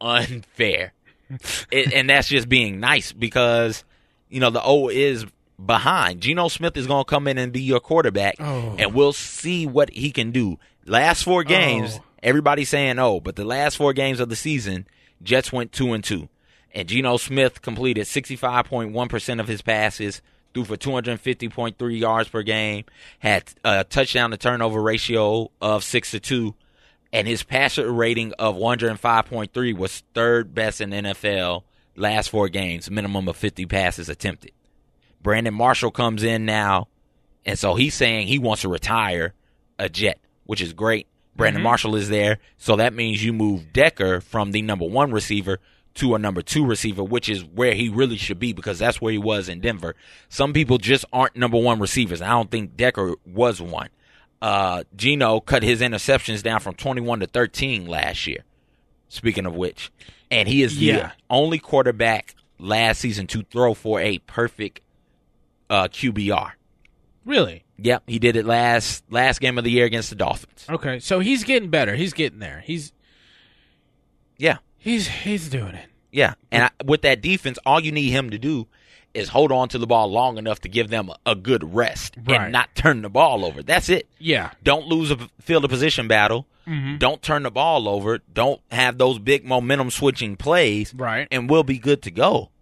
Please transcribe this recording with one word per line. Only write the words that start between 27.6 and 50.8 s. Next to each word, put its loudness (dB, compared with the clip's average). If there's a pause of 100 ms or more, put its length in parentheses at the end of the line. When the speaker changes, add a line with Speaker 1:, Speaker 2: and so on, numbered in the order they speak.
Speaker 1:
rating 0
of 0
one -2
hundred -4
five 2
point -8
three -2
was -6 (140)
third 2
best -2
in -6
the -8
N -6
F -6
L -2 (320)
last -2
four 2
games, -6
minimum -4
of -4
fifty -4
passes -2
attempted. -8 (720)
Brandon 0
Marshall 2
comes -2
in 0
now, 0 (580)
and -4
so 2
he's 2
saying 0
he 0
wants -2
to -4
retire -2 (420)
a -4
Jet, -4 (260)
which -6
is -6
great. -2 (300)
Brandon 0
Speaker 2:
Mm-hmm. 0
Speaker 1:
Marshall 2
is -2
there, 2 (180)
so 2
that 2
means -2
you 0
move -2
Decker 2
from -2
the -2
number -4
one 0
receiver -2 (340)
to 2
a 0
number -4
two 0
receiver, -2
which -2
is -4
where 0
he 0
really 0
should -6
be -4
because -8
that's 0
where -2
he 0
was -2
in -10
Denver. -6 (340)
Some 0
people 4
just 2